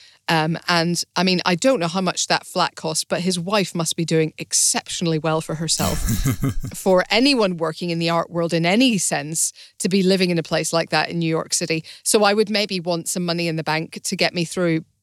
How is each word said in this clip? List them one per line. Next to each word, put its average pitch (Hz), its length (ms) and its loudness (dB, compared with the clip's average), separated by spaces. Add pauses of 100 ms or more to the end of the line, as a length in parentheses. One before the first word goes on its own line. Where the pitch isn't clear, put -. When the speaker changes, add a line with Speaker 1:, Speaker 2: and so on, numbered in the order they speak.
(280)
Speaker 1:
Um, 160 380 2
and, 170 340 2 (140)
I 175 80 2
mean, 185 240 2
I 180 80 4
don't 175 240 2
know 170 80 -2
how 170 140 -2
much 180 260 -2
that 165 180 0
flat - 300 -2
cost, - 340 -4
but 175 120 -2
his 180 180 -2
wife 190 340 -2
must 165 220 -2
be 170 100 -2
doing 160 320 0
exceptionally - 840 -2
well 160 200 0
for 160 140 -6
herself 151 440 -2
Speaker 2:
<laughs> 123 760 0
Speaker 1:
for 180 340 2
anyone 220 480 2
working 165 340 -4
in 165 100 -2
the 165 100 2
art 170 180 0
world 170 240 -2
in 170 140 2
any 226 320 4
sense 151 540 -2 (260)
to 208 100 -2
be 190 140 2
living 185 280 4
in 175 80 0
a 160 40 0
place 160 300 -4
like 165 180 0
that 156 180 2
in 170 120 -4
New 165 80 0
York 160 260 -2
City. 160 300 -2 (180)
So 214 220 4
I 202 100 4
would 220 160 2
maybe 202 300 -2
want 170 280 -4
some 185 160 -4
money 170 220 -2
in 165 80 -2
the 160 80 -4
bank 156 400 -4
to - 140 -6
get 170 180 0
me 175 100 -2
through 165 400 0 (180)